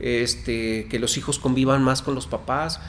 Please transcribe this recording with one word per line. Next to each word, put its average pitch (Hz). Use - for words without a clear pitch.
este, 113
que 127
los 117
hijos 143
convivan 131
más 131
con 143
los 127
papás, 143